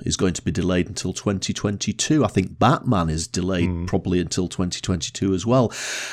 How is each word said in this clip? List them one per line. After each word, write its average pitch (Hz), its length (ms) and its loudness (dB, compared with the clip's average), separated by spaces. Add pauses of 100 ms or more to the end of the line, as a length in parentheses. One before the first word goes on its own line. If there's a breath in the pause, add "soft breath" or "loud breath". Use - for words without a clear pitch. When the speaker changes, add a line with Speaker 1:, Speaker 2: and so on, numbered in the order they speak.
Speaker 1:
is - 160 -2
going 92 180 2
to - 80 -10
be 90 80 -2
delayed 90 380 0
until 92 240 -6
twenty 98 400 -2
twenty-two. 104 720 0
I 104 40 4
think 95 300 0
Batman 110 500 4
is 78 200 -2
delayed 90 420 0
Speaker 2:
Mm. 85 160 -4
Speaker 1:
probably 90 320 0
until 90 300 -2
twenty 90 320 -4
twenty-two 95 520 -2
as 92 140 0
well. 120 260 4 (400 loud breath)